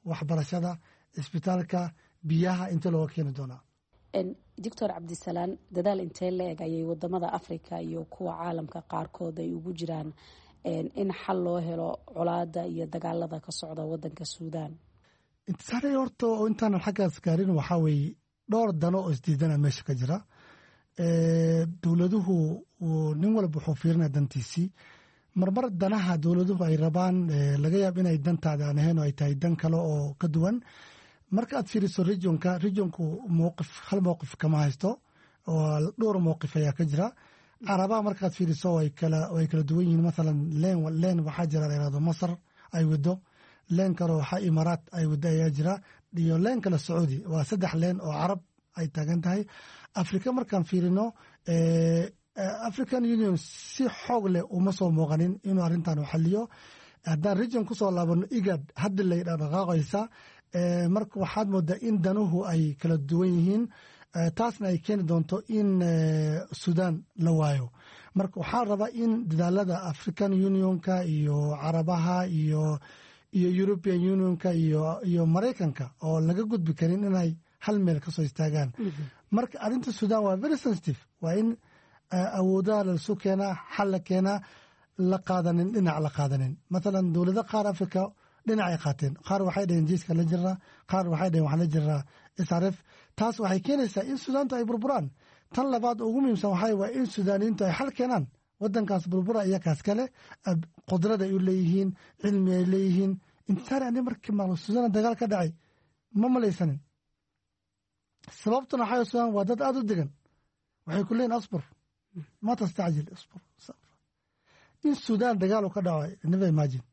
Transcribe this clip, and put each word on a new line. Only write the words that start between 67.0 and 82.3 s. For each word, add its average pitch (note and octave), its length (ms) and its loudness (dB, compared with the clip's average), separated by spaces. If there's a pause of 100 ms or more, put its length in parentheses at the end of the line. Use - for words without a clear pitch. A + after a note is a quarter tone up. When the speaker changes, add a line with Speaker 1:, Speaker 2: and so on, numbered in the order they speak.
Speaker 1:
la E3 140 2
waayo. D3 340 2 (480)
Marka F#3+ 260 0
waxaa A#3+ 260 -2
rabaa G#3 280 0
in A#3 180 2 (160)
dadaalada F3 480 2 (140)
African G3 440 -2
Unionka F#3+ 640 2 (100)
iyo D3 520 0
Carabaha E3 720 0
iyo, D#3 500 0 (560)
iyo F3+ 160 4
European F#3 500 2
Unionka F#3 540 2
iyo, D#3 500 2
iyo E3+ 220 2
Maraykanka E3+ 600 0 (180)
oo D#3+ 180 0
laga F3 220 2
gudbi F#3+ 300 0
karin F3 300 0
inay F#3 280 2 (280)
hal G#3+ 200 0
meel E3+ 200 2
ka D#3+ 120 -10
soo E3 120 -2
istaagaan. D3 540 0
Speaker 2:
Mhm. D#3+ 260 -4 (280)
Speaker 1:
Marka A#3+ 280 0
arrinta B3 320 -2
Sudan G#3+ 320 2
waa F#3+ 140 2
very D4 200 0
sensitive. E3+ 420 -2 (200)
Waa E3 160 -2
in, A3+ 220 2 (540)
ee, F#3 160 0 (120)